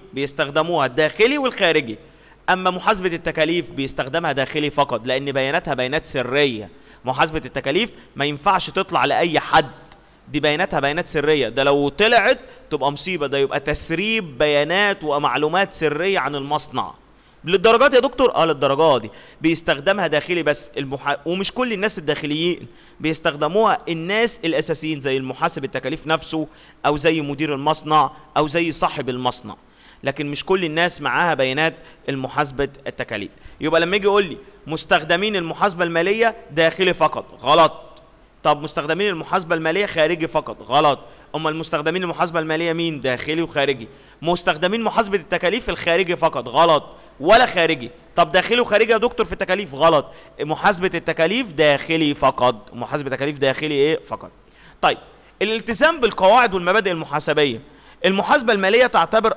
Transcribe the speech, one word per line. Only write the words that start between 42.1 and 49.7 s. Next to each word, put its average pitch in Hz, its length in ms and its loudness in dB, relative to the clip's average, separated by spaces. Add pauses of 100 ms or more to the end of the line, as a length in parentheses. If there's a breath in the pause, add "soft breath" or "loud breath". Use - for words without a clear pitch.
المالية 160 320 -2
مين؟ 165 280 -4
داخلي 131 420 -2
وخارجي. 139 460 -2 (340 loud breath)
مستخدمين 180 600 0
محاسبة 202 360 0
التكاليف 180 520 -4
الخارجي 170 460 0
فقط، 139 320 -2
غلط، 147 360 4 (360 loud breath)
ولا 214 260 6
خارجي. 160 440 0 (240)
طب 165 180 2
داخلي 185 280 2
وخارجي 214 320 4
يا 226 40 4
دكتور 220 300 0
في - 60 -8
التكاليف؟ 185 420 -2